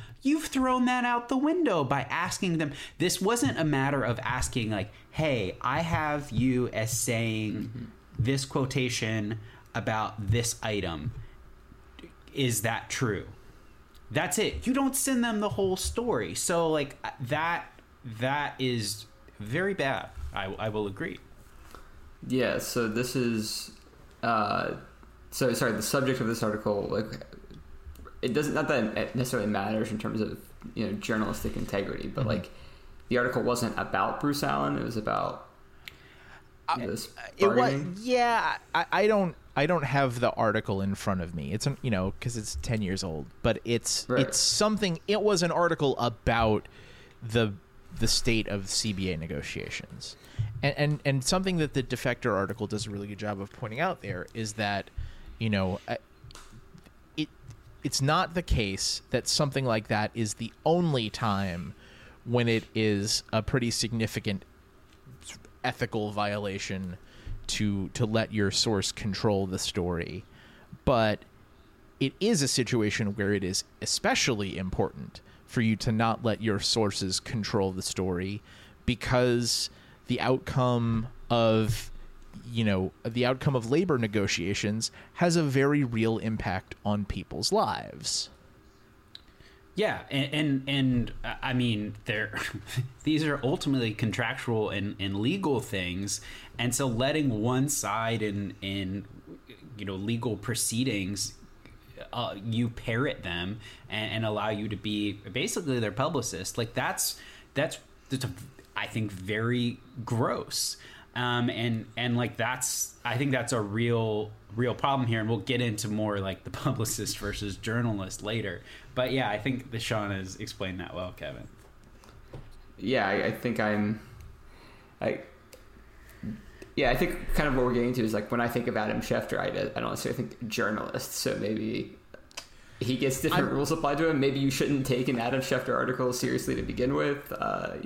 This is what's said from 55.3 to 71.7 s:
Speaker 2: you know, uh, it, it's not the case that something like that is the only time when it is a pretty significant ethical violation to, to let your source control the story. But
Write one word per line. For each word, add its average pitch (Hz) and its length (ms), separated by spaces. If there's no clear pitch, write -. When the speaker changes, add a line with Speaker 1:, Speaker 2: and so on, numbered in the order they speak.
Speaker 2:
you 113 100
know, 95 380
uh, 120 80
it, 156 140
it's 131 180
not 160 320
the 175 80
case - 600
that 123 180
something 139 340
like 113 240
that 107 260
is 110 200
the 117 180
only 151 440
time 98 640
when 120 240
it 110 160
is 107 560
a 110 100
pretty 117 300
significant 110 720
ethical 113 480
violation 101 840
to, 101 420
to - 160
let 110 280
your 101 180
source 101 400
control 98 560
the 92 100
story. 87 680
But 113 360